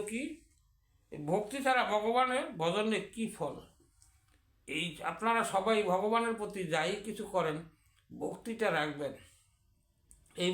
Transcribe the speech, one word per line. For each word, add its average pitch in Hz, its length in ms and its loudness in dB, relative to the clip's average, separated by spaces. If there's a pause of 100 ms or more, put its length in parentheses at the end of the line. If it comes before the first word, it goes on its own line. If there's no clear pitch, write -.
(120)
কি, 233 100 -4 (1080)
ভক্তি 208 340 0
ছাড়া 254 180 4 (100)
ভগবানের 254 520 2 (160)
ভজনে 202 380 2 (140)
কী 226 120 -4 (100)
ফল। 139 200 -4 (1120)
এই 156 180 -2 (260)
আপনারা 226 300 2 (120)
সবাই 196 240 4 (160)
ভগবানের 226 460 2
প্রতি 196 220 -6 (120)
যাই 165 180 2 (160)
কিছু 214 160 -6 (100)
করেন, 160 240 2 (640)
ভক্তিটা 214 460 -2 (100)
রাখবেন। 147 360 -2 (1300)
এই 180 100 2